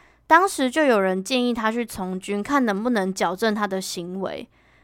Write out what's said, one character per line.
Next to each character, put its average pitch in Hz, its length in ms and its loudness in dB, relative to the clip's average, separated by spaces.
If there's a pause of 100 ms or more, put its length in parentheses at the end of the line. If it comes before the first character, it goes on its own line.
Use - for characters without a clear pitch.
(260)
当 349 240 6
时 262 220 0
就 311 140 2
有 240 140 6
人 190 240 0
建 247 220 0
议 240 80 0
他 220 180 0
去 233 140 -4
从 185 340 -8
军， 202 220 -6
看 269 240 0
能 208 180 0
不 240 60 0
能 190 240 0
矫 185 220 -2
正 214 180 0
他 208 140 -2
的 190 120 -4
行 185 420 -8
为。 78 280 -8 (340)